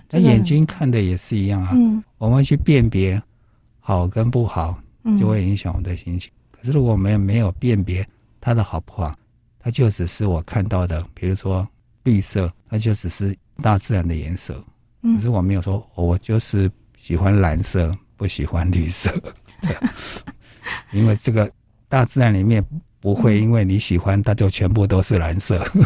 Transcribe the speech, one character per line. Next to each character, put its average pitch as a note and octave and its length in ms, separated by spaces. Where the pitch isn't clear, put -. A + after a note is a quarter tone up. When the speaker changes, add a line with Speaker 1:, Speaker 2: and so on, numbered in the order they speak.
Speaker 1:
这 D#3+ 100
个 F3+ 60
Speaker 2:
那 C3+ 80
眼 A2 100
睛 D#3 220
看 D3+ 240
的 A#2 120
也 F#2 140
是 G#2+ 220
一 G2 100
样 G2 160
啊。 F2+ 100
Speaker 1:
嗯。 A3+ 300
Speaker 2:
我 A2 120
们 C3 140
去 C#3+ 140
辨 C3+ 320
别 F#2+ 320
好 F2+ 280
跟 A2+ 220
不 B2 160
好， E2+ 340
Speaker 1:
嗯。 A3 140
Speaker 2:
就 F#3+ 100
会 G#2+ 180
影 G2 100
响 F#2 200
我 F#2 60
的 F2 140
心 F2 240
情。 - 120
可 - 120
是 B2 80
如 C#3+ 120
果 A#2+ 80
我 G#2+ 60
们 G2+ 220
没 G2 180
有 G#2+ 160
辨 A#2 280
别 F2+ 240
它 A#2+ 120
的 A2+ 100
好 D#2+ 180
不 - 100
好， D#2 240
它 A#2+ 120
就 A#2 180
只 F#2 160
是 G#2 220
我 E2+ 160
看 - 200
到 G2 220
的， E2 180
比 - 140
如 F#2 60
说 F#2+ 340
绿 A2 180
色， F#2 300
它 A2 80
就 A2 160
只 F#2 160
是 G2 260
大 G#2+ 160
自 G#2+ 180
然 F2 120
的 E2 80
颜 D2+ 200
色。 - 280
Speaker 1:
嗯。 A#3 140
Speaker 2:
可 G#2 60
是 A#2 80
我 A2 120
没 F#2+ 120
有 F#2+ 80
说、 F#2+ 140
哦， F2 100
我 F2 120
就 A2 220
是 G2 300
喜 - 180
欢 G2 240
蓝 E2 220
色， F2+ 340
不 G2+ 120
喜 - 180
欢 E2+ 260
绿 E2+ 180
色。 - 220
<laughs> - 260
对 F3 120
啊。 - 200
因 G#2 140
为 A2 100
这 A#2+ 160
个 G#2+ 180
大 C3 160
自 A#2+ 160
然 A#2+ 140
里 G2 100
面 A2 200
不 G2+ 140
会 G#2 260
因 A2 120
为 A#2 120
你 F#2+ 140
喜 F2+ 200
欢， G2 220
Speaker 1:
嗯。 G2+ 40
Speaker 2:
它 G#2 100
就 G2+ 160
全 F#2 200
部 G#2 180
都 F#2+ 140
是 G#2 160
蓝 E2+ 220
色。 F2+ 260